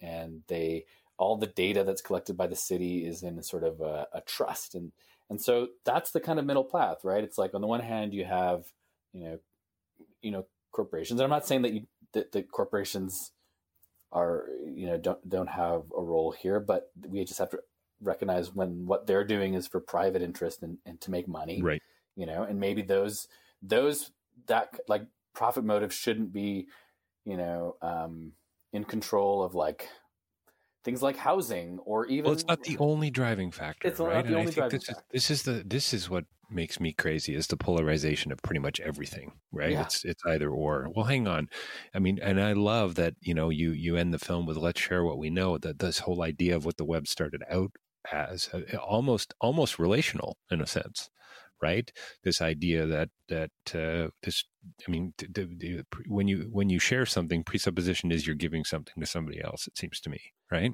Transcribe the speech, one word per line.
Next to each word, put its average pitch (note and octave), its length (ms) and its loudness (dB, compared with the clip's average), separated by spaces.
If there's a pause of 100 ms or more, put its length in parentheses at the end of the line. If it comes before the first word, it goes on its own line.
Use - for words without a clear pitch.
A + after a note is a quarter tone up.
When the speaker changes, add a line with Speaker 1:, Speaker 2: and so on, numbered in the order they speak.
Speaker 1:
and E2 460 -10
they, E2 360 -2 (320)
all G#2 220 2
the G#2+ 80 -2
data G2 360 2
that's F#2+ 200 0
collected F#2 340 -2
by F2+ 100 2
the F2 100 -4
city F2+ 500 -2
is E2+ 160 -8
in E2+ 200 -8
sort E2 220 -4
of D#2+ 160 -2
a, D2+ 320 -4
a D#2+ 80 -8
trust. - 540 -6
And, F2 180 -10 (380)
and G2+ 100 -6
so B2 280 2 (180)
that's C#3+ 240 0
the D#3+ 100 0
kind D#3+ 180 0
of C#3+ 60 0
middle C#3 200 2
path, C3+ 400 2
right? G2+ 200 2
It's G#2 140 -8
like, F#2+ 160 0
on G2+ 80 -4
the G#2 40 0
one A#2 140 0
hand, A2 320 -4
you F#2+ 140 -4
have, F2+ 400 0 (460)
you F2+ 100 -14
know, E2 160 -10 (840)
you G#2+ 100 -4
know, F#2+ 120 -6 (280)
corporations. A#2 480 -2
And C3 40 4
I'm C#3 60 4
not D3 160 2
saying C3+ 160 4
that A#2 100 2
you, G#2+ 140 -4 (280)
that, - 180 0
that G2+ 180 -2
corporations G2 800 -2 (800)
are, F2 360 2 (200)
you D#2 220 -8
know, E2+ 100 2
don't, F#2 300 -2
don't F#2 180 0
have E2+ 380 0 (120)
a F2 60 0
role D#2+ 300 2
here, G2 260 0
but G2+ 320 0 (160)
we F#2+ 180 -2
just - 140 -8
have F#2 120 0
to - 100 -6 (400)
recognize F#2 520 0
when F2+ 340 -2
what F#2+ 200 6
they're G2 180 6
doing G2 300 2
is F2+ 140 -2
for F#2 100 0
private F#2 420 2
interest E2+ 440 -4
and, E2 200 -8
and F2 180 -14
to F#2+ 100 -6
make F2 160 -2
money, E2 340 -4
Speaker 2:
Right. D#2 180 2 (360)
Speaker 1:
you F2+ 100 -6
know, D#2+ 160 -2
and G2+ 160 -2
maybe G2+ 240 0
those, G2 460 2 (340)
those, C3 480 2 (380)
that, - 400 2
like, G#2+ 180 2 (260)
profit A#2 300 0
motive G#2 320 2
shouldn't G#2+ 380 0
be, G2+ 340 -2 (580)
you G2 120 -6
know, F2 460 -2
um, E2 500 -6 (400)
in G#2 100 -4
control G2+ 600 2
of, F2+ 100 -4
like, D#2 340 -2 (920)
things B2 200 -4
like C3+ 140 2
housing G#2+ 680 0
or G#2+ 220 0
even C#3 180 0
Speaker 2:
Well, D3 100 4
it's D#3+ 120 -2
not E3+ 180 0
the D#3 140 -4
only D3+ 320 4
driving A2+ 420 0
factor, - 340 -6
Speaker 1:
It's E3+ 140 -2
not E3 80 0
Speaker 2:
right? E3 160 2
Speaker 1:
the - 20 -4
Speaker 2:
And D#3+ 100 2
I E3 40 2
Speaker 1:
only E3+ 120 0
Speaker 2:
think D#3 40 -4
Speaker 1:
driving C3+ 240 2
Speaker 2:
this - 80 -12
is, A2 80 -8
Speaker 1:
factor. - 160 -18
Speaker 2:
this C3 180 2
is C#3+ 140 0
the, A#2+ 200 0
this B2 300 0
is F2 160 -2
what F2+ 140 0 (260)
makes E2+ 280 -2
me D#2+ 140 0
crazy, D#2 420 0
is D#2+ 120 -2
the - 100 0
polarization D2+ 720 2
of - 120 -8
pretty - 180 0
much - 200 -2
everything, C#2+ 520 -8 (180)
right? D2+ 220 0
Speaker 1:
Yeah. D2+ 80 2
Speaker 2:
It's, - 240 -2
it's - 220 -4
either D2 240 2
or. D2 440 0
Well, A2 120 2
hang B2+ 200 2
on. D#2 220 0 (460)
I G2 60 2
mean, F#2+ 220 4
and G2 160 4
I G#2 140 4
love G#2 440 4
that, E2 260 2
you F2 100 0
know, D#2+ 160 2
you, D#2+ 240 2
you E2+ 240 0
end F2 160 4
the D#2+ 60 0
film F2 260 -2
with D#2 140 -2
"Let's E2+ 200 0
share F2+ 260 2
what D2+ 140 0
we D#2 120 -2
know," F2+ 260 2
that D2 220 -6
this F2 220 0
whole F2 220 0
idea E2+ 320 2
of D#2 120 0
what E2+ 100 -2
the D#2+ 80 -4
web D#2 240 -2
started D2+ 420 -2
out F#2 220 0 (400)
as, D2+ 400 -4
uh, - 240 -6
almost, A2+ 640 2
almost C3+ 380 2
relational G2 580 2 (140)
in E2+ 100 2
a D2 60 -2
sense, - 420 -4 (540)
right? G2 280 2 (320)
This F2 200 0
idea D#2+ 440 2
that, D#2 220 0 (220)
that, D#2+ 200 -2 (240)
uh, D#2+ 360 -2 (120)
this, - 220 -2 (420)
I - 40 -4
mean, E2+ 260 -2
d-, - 160 -12
d-, F2 240 -6
d-, E2+ 340 -6
pre-, - 180 -12
when G2+ 200 2
you, G2 240 0
when G2+ 160 2
you F2+ 100 4
share B2+ 280 2
something, E2+ 360 0
presupposition F2 720 0
is D#2+ 140 2
you're D#2 100 0
giving D#2+ 280 -2
something - 360 -6
to D#2+ 60 -4
somebody D2+ 360 -4
else, - 240 -6
it - 120 -12
seems - 220 -8
to - 100 -8
me, G2 100 -8 (320)
right? A#2+ 220 2